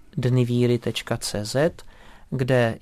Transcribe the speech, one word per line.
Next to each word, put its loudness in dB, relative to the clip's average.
dny 2
víry 2
tečka -6
C -6
Z, 0
kde 2